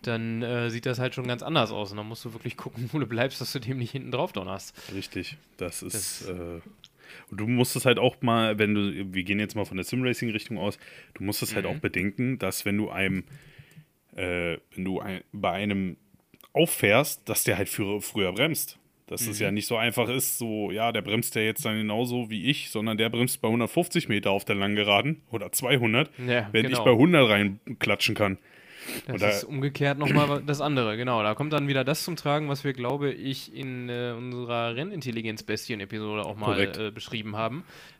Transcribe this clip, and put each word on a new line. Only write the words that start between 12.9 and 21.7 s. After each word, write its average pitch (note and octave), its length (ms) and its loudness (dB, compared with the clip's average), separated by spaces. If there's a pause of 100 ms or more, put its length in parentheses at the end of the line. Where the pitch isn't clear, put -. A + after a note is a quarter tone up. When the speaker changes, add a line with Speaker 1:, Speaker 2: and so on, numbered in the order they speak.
Speaker 2:
äh, F2 420 -2 (160)
wenn F#2 120 -6
du F#2 160 -2
ein, F#2+ 180 -6 (140)
bei G2 180 0
einem F#2+ 460 0 (560)
auffährst, C#3+ 720 4
dass - 160 0
der G2+ 140 4
halt F#2+ 100 0
früher, G#2 340 -2
früher F#2+ 300 0
bremst. C#3 460 -2 (300)
Dass A2+ 200 -4
es G2+ 120 -4
Speaker 1:
Mhm. A2 40 2
Speaker 2:
ja G2 80 2
nicht G#2 160 -2
so A#2 80 0
einfach A#2 320 2
ist, B2 300 0
so, G#2+ 340 -2
ja, A2+ 220 2
der G#2+ 80 0
bremst G#2+ 340 -2
ja A2+ 60 2
jetzt G#2+ 240 0
dann A2 100 0